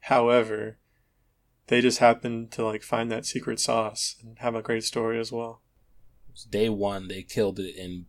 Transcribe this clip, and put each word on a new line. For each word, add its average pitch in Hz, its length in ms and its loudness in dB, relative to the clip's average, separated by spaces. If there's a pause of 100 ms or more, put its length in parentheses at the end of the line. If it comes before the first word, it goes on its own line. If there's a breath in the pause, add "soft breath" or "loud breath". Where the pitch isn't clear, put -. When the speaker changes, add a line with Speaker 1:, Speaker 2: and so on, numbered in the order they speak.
Speaker 1:
However, 117 760 2 (880)
they 123 120 6
just 123 180 4
happened 117 540 4
to, 117 120 -4
like, 110 200 -2
find 117 260 -2
that 117 160 -4
secret - 340 -4
sauce 110 640 -2
and 113 160 -20
have 120 180 -2
a 113 60 -4
great 113 220 -4
story 113 360 -2
as 113 120 -6
well. 117 300 -8 (880)
Speaker 2:
Day 107 180 2
one, 98 400 -4
they 95 140 -10
killed 98 360 0
it 92 180 -8
in 90 320 -10